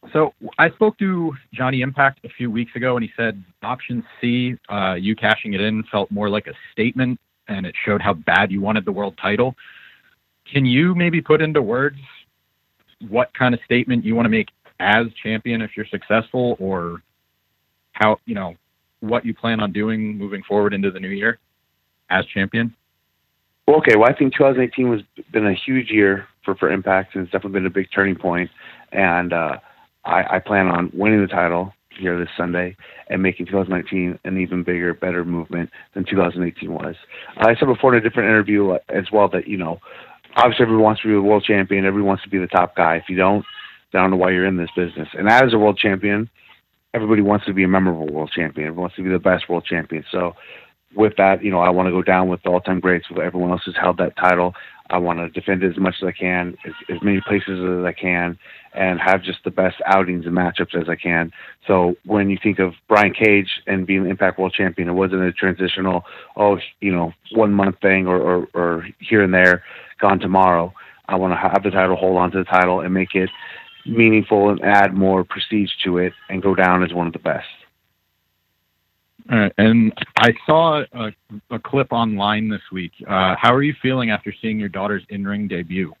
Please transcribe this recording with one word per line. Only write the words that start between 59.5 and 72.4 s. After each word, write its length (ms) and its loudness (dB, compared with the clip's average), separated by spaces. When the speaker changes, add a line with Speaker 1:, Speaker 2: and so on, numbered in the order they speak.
Speaker 2:
best 260 0
outings 400 2
and 80 -4
matchups 400 -2
as 140 -2
I 80 -2
can. 340 -2
So 280 2
when 260 0
you 120 0
think 160 0
of 160 0
Brian 260 4
Cage 340 4
and 200 -2
being 180 0
the 60 -2
Impact 280 -2
World 160 -2
Champion, 340 -2
it 40 -2
wasn't 300 0
a 100 0
transitional, 720 -2
oh, 220 2
you 120 0
know, 200 -2
one 200 4
month 280 2
thing 260 2
or, 120 2
or, 360 0
or 340 -2
here 240 2
and 100 2
there, 300 4
gone 200 2
tomorrow. 560 2
I 60 -2
wanna 220 0
have 260 2
the 80 0
title, 260 2
hold 220 2
on 140 2
to 60 -2
the 60 -2